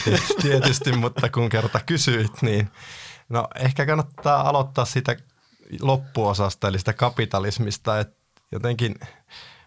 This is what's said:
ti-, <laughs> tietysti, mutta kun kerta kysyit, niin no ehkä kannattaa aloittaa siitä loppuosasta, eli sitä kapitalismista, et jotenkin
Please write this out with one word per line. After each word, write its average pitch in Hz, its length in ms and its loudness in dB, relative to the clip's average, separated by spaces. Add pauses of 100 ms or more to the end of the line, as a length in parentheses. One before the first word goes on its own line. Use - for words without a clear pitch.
ti-, - 300 2
<laughs> 185 80 -2
tietysti, 135 500 2
mutta 120 360 0
kun 117 200 0
kerta 113 380 0
kysyit, 120 560 0
niin 104 280 2 (580)
no 120 260 -2
ehkä 131 320 0
kannattaa 147 640 0
aloittaa 135 360 2
siitä 120 320 -2 (640)
loppuosasta, 107 880 0
eli 95 100 0
sitä 107 140 -2
kapitalismista, 107 1080 0
et 104 160 -6 (360)
jotenkin 117 420 -2 (720)